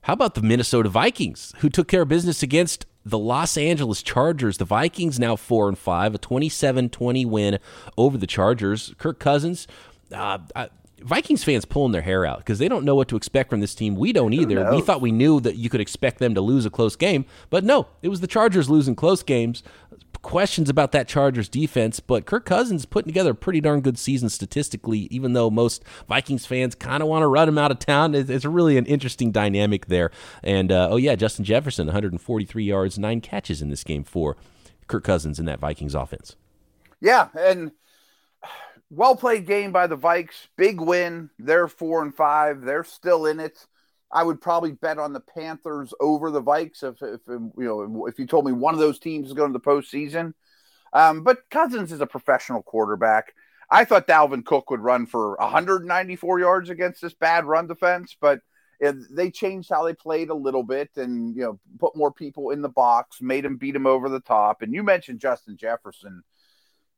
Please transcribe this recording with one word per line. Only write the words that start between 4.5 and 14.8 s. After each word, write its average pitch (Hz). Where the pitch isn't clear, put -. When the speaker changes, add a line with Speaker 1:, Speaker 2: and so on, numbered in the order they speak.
Speaker 1:
The 98
Vikings 139
now 117
four 107
and 98
five, 95
a 101
twenty-seven 131
twenty 123
win 104
over 135
the 95
Chargers. 107
Kirk -
Cousins, 147
uh, 98
uh, 123
Vikings 190
fans 127
pulling 139
their 85
hair 92
out 69
'cause 104
they 151
don't 214
know 139
what 135
to 120
expect -
from 107
this 101
team. 104
We 170
don't 120
Speaker 2:
Who 147
Speaker 1:
either. 101
We 139
Speaker 2:
knows? -